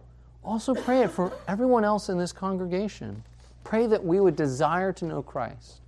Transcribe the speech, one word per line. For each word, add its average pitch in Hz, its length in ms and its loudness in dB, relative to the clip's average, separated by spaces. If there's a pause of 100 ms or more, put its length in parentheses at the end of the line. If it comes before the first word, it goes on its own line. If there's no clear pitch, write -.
(440)
also 220 300 -2
pray 254 280 2
it 190 80 2
for 175 220 -2 (140)
everyone 233 380 2
else 208 240 0
in 185 100 -2
this 175 140 -2
congregation. 180 920 -6 (400)
Pray 240 240 0
that 214 180 2
we 175 140 4
would 190 160 6
desire 156 600 0
to - 100 -8
know 156 180 -4
Christ. 120 640 -10